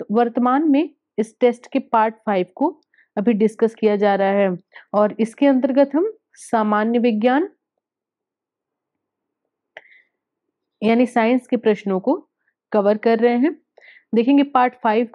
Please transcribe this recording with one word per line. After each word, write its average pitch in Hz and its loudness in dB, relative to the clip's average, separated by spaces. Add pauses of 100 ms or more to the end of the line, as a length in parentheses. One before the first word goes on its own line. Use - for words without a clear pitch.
(120)
वर्तमान 247 0
में 277 0 (300)
इस 220 -6
टेस्ट 240 -2
के 269 -2 (100)
पार्ट 226 0
फ़ाइव 190 -4
को 302 -4 (360)
अभी 214 0
डिस्कस 220 0
किया 208 -2
जा 202 0
रहा 196 0
है 202 2 (460)
और 202 0
इसके 247 -2
अंतर्गत 269 2
हम 381 -2 (240)
सामान्य 214 -2
विज्ञान 247 0 (3250)
यानी 233 2
साइंस 240 -2
के 254 -4
प्रश्नों 196 -2
को 254 -2 (580)
कवर 208 0
कर 226 0
रहे 240 0
हैं। 277 0 (600)
देखेंगे 254 2
पार्ट 247 0
फ़ाइव 226 -2